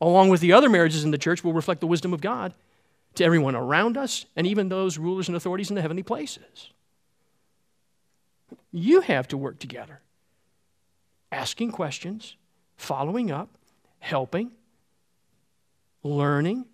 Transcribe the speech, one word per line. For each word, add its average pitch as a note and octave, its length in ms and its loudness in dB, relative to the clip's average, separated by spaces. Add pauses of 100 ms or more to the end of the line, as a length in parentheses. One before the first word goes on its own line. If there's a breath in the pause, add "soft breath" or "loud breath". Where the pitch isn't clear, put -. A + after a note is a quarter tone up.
along F#3 280 6
with F3 120 4
the F3 100 4
other C4 180 10
marriages D#3+ 360 4
in D#3 60 0
the D3 60 2
church, E3+ 280 -2
will E3 80 0
reflect E3 260 -2
the E3+ 80 -4
wisdom E3+ 260 -2
of D#3+ 60 -6
God G3+ 340 -6 (640)
to F3+ 80 2
everyone D#3 320 4
around D#3 420 0
us C4+ 280 -6 (100)
and E3+ 100 -2
even G3+ 220 0
those F#3 300 -4
rulers F3+ 320 -4
and F3 80 -4
authorities F#3 340 -6
in G3+ 40 -4
the F#3+ 60 -2
heavenly E3 220 -6
places. - 680 -12 (2000)
You A3 280 4
have C3+ 300 0
to C#3 80 -6
work C#3 220 -10
together, C3 420 -16 (1300)
asking A3+ 400 -6
questions, F3+ 640 -10 (400)
following E3 560 -4
up, D#3 180 -8 (500)
helping, E3 520 -4 (1500)
learning, D3 720 -2